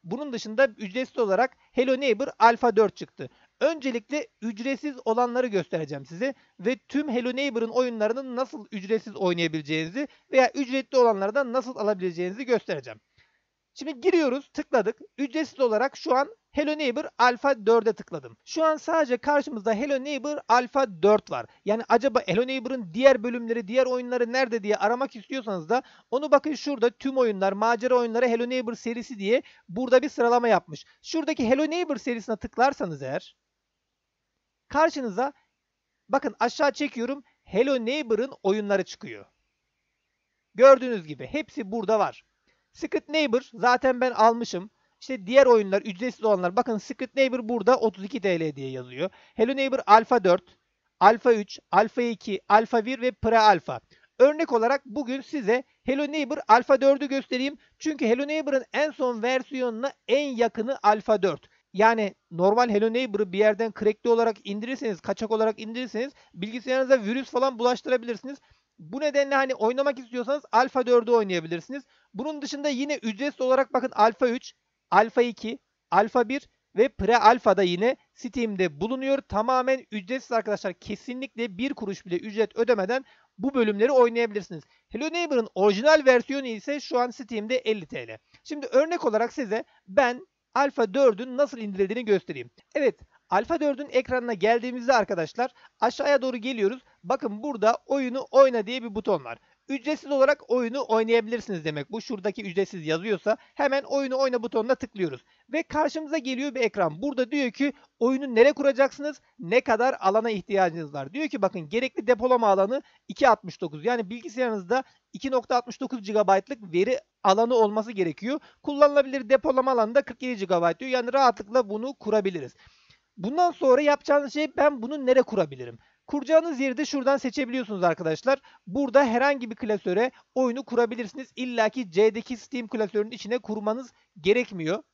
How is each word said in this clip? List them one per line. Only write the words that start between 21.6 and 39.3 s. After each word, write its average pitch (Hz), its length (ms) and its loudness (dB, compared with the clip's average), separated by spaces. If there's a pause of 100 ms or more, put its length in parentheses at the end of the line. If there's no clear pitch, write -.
Yani 220 240 -2
acaba 226 360 2
Hello 208 220 -2
Neighbor'ın 254 460 -6
diğer 254 300 6
bölümleri, 233 440 -6
diğer 254 180 2
oyunları 247 480 -4
nerede 233 300 0
diye 208 140 2
aramak 247 380 0
istiyorsanız 202 540 -8
da 247 120 2 (300)
onu 277 200 0
bakın 285 220 4
şurada 247 360 -2
tüm 269 280 -6
oyunlar, 196 360 0
macera 233 420 0
oyunları, 240 320 2
Hello 240 220 0
Neighbor 247 240 -4
serisi 233 460 -8
diye 214 220 0 (280)
burada 247 320 4
bir 285 80 -4
sıralama 240 380 2
yapmış. 170 380 0 (160)
Şuradaki 302 480 -2
Hello 294 200 2
Neighbor 320 280 -4
serisine 226 400 -6
tıklarsanız 214 640 -2
eğer 139 340 -8 (1300)
karşınıza 277 680 0 (760)
bakın 233 300 -2
aşağı 269 320 0
çekiyorum, 269 520 -6 (200)
Hello 247 420 0
Neighbor'ın 247 480 -2 (100)
oyunları 202 400 0
çıkıyor. 107 420 -14 (1300)